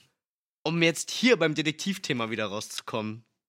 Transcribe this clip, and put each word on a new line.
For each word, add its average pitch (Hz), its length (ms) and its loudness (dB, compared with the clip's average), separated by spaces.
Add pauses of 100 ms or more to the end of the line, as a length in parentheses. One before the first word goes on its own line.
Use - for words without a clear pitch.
(640)
um 165 200 0
jetzt 165 280 0
hier 233 260 4
beim 156 180 2
Detektivthema 151 720 -2
wieder 110 160 -2
rauszukommen. 107 800 -6 (260)